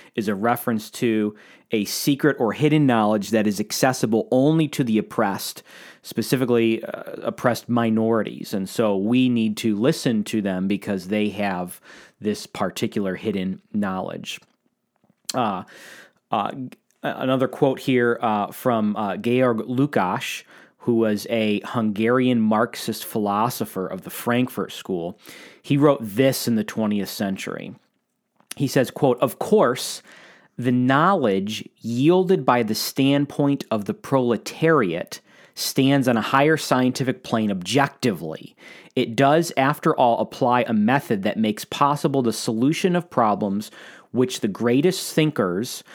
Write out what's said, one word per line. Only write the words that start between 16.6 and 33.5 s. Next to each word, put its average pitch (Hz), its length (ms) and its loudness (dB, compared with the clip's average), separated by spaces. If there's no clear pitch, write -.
another 131 460 0
quote - 320 0
here, 120 400 2
uh, 107 300 0
from, 107 440 0
uh, 98 220 -4
Georg 120 500 2
Lukács, 123 760 -2
who 123 160 0
was 107 340 0
a 110 360 0
Hungarian 120 760 0
Marxist 110 640 0
philosopher 104 800 -2
of 90 180 -10
the - 60 -14
Frankfurt 120 640 -4
School. 85 480 -8
He 143 160 0
wrote 143 240 6
this 117 460 0
in 117 80 2
the 107 80 2
twentieth 104 460 -2
century. 95 640 -6
He 139 120 -2
says, 127 240 2
quote, 127 280 0
"Of 135 200 -2
course, 147 640 0
the 123 120 0
knowledge 123 960 2
yielded 160 680 2
by 123 160 4
the 110 140 -2
standpoint 143 960 0